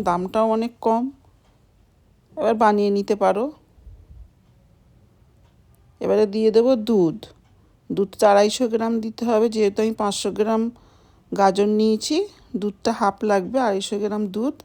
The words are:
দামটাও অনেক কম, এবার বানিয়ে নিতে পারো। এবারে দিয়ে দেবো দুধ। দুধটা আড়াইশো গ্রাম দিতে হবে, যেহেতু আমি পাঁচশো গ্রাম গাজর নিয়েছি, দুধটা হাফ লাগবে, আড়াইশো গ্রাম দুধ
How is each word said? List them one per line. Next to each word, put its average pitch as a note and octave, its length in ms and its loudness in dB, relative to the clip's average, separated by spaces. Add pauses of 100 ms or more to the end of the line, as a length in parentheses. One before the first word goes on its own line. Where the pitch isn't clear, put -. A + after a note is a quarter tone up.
দামটাও F#3 440 0 (100)
অনেক A#3 240 -4
কম, A3+ 220 0 (1300)
এবার A3+ 200 0
বানিয়ে G#3 340 2
নিতে G3+ 260 0
পারো। G3+ 280 0 (2500)
এবারে G3 260 2
দিয়ে A3 240 0
দেবো A#3 200 4 (180)
দুধ। F3+ 300 2 (800)
দুধটা G3 340 0
আড়াইশো G#3 380 2
গ্রাম A3+ 320 -2
দিতে A3 240 -10
হবে, A#3 240 2
যেহেতু G#3+ 340 0
আমি A3 120 -2
পাঁচশো G3+ 380 -4
গ্রাম A3 300 0 (680)
গাজর G3 360 2
নিয়েছি, A3 480 0 (400)
দুধটা G#3 360 -4
হাফ G3+ 320 -2
লাগবে, G3+ 360 0
আড়াইশো G3+ 380 -2
গ্রাম G#3+ 280 -4
দুধ A3 380 -6